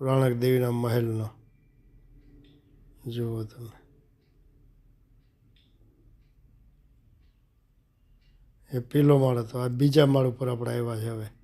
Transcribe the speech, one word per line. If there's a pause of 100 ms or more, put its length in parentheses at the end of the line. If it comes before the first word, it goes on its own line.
રાણક
દેવીના
મહેલનો. (1800)
જુઓ
તમે. (4000)
એ
પેલો
માળ
હતો,
આ
બીજા
માળ
ઉપર
આપણે
આવ્યા
છે
હવે. (160)